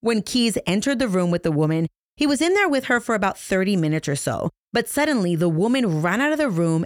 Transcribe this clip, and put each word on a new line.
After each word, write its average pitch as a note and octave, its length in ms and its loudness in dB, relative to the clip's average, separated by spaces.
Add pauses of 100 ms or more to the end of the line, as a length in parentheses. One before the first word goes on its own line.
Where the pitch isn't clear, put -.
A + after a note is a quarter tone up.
When A3+ 180 0
Keyes A#3 460 0
entered G#3+ 320 0
the B3+ 100 0
room F3+ 220 0
with F3 120 0
the E3 100 0
woman, D#3 340 0 (300)
he D4+ 100 0
was C#4+ 160 2
in F4 100 2
there G4+ 160 2
with C4+ 180 0
her A#3+ 140 0
for A#3 140 -2
about G3 240 -2
thirty F#3+ 380 0
minutes D#3 320 0
or C#3+ 80 -2
so, - 340 -4 (240)
but A#3 140 0
suddenly A#3+ 480 0
the F3 120 2
woman F#3 540 0
ran F3+ 180 0
out D4 120 2
of D4+ 60 -2
the D4 120 0
room E3 360 0